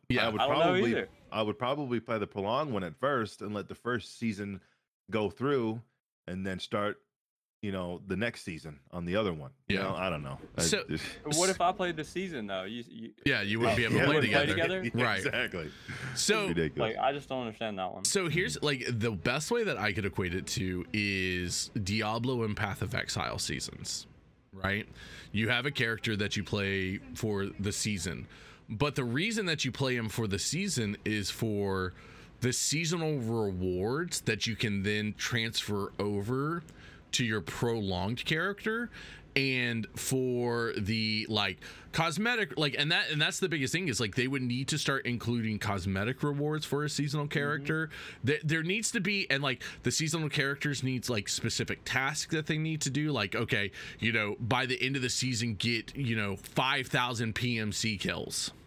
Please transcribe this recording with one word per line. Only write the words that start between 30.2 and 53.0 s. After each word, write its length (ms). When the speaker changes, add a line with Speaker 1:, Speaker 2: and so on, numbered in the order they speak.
Speaker 1:
the 120
season 640
is 260
for 640
the 120
seasonal 640
rewards 1040
that 260
you 80
can 280
then 340
transfer 840
over 640
to 140
your 160
prolonged 840
character. 640
And 600
for 800
the, 540
like, 280
cosmetic, 640
like, 200
and 140
that, 200
and 100
that's 180
the 100
biggest 220
thing 160
is, 120
like, 160
they 120
would 140
need 280
to 80
start 280
including 540
cosmetic 640
rewards 420
for 180
a 60
seasonal 360
Speaker 3:
Mm-hmm. 80
Speaker 1:
character. 560
There, 200
there 200
needs 280
to 80
be, 300
and, 140
like, 180
the 80
seasonal 380
characters 540
needs, 260
like, 200
specific 560
tasks 480
that 140
they 100
need 240
to 80
do. 220